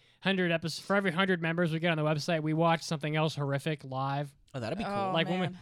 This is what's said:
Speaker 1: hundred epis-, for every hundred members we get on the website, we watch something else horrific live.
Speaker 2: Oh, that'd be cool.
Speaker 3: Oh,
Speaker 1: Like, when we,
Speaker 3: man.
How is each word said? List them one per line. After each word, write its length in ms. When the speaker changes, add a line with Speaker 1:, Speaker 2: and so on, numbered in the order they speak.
Speaker 1:
hundred 300
epis-, 280
for 160
every 160
hundred 300
members 320
we 60
get 100
on 80
the 60
website, 380
we 120
watch 300
something 320
else 200
horrific 480
live. 460
Speaker 2:
Oh, 60
that'd 180
be 60
cool. 100
Speaker 3:
Oh, 180
Speaker 1:
Like, 160
when 120
we, 80
Speaker 3:
man. 140